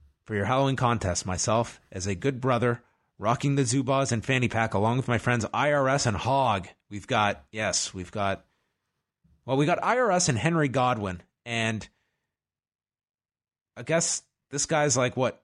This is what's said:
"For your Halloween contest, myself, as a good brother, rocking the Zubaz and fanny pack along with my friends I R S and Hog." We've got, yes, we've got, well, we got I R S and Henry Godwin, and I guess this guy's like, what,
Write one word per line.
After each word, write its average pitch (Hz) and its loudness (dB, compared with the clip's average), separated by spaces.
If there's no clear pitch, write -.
"For 107 -6
your 98 0
Halloween 135 2
contest, 117 0
myself, 107 -2
as 95 -8
a 101 -2
good 127 -4
brother, 120 0
rocking 123 0
the 139 4
Zubaz 135 0
and 113 -2
fanny 127 2
pack 113 0
along 110 2
with 131 -2
my 120 0
friends 120 0
I 139 2
R 139 2
S 135 0
and 104 0
Hog." 120 0
We've 104 -12
got, 104 0
yes, 107 -2
we've 90 -10
got, 98 -2
well, 131 0
we 147 4
got 170 0
I 226 0
R 240 2
S 180 2
and 120 0
Henry 156 2
Godwin, 110 0
and 113 -2
I 123 -14
guess 165 -2
this 143 -2
guy's 147 2
like, 123 0
what, 127 -2